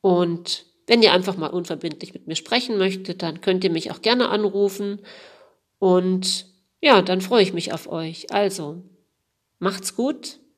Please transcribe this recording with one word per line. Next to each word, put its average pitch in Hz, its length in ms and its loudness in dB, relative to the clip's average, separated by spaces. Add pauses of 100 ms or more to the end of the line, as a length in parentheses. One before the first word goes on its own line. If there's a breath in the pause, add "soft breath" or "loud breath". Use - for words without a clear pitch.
und 175 640 0 (200)
wenn 233 160 4
ihr 202 100 8
einfach 190 260 0
mal 160 100 -6
unverbindlich 170 680 -8
mit - 140 -16
mir 160 80 -8
sprechen 240 420 -4
möchtet, 190 460 -2
dann 165 180 -6
könnt 185 220 0
ihr 170 80 2
mich 165 180 -4
auch - 140 -12
gerne 247 260 2
anrufen 202 720 -2 (800 loud breath)
und 185 680 2 (380)
ja, 240 200 8
dann 185 180 0
freue 202 220 4
ich 180 100 0
mich 170 200 -6
auf 160 140 -10
euch. 165 440 -8
Also, 180 500 -2 (760)
macht's 185 360 -4
gut - 440 -6 (180)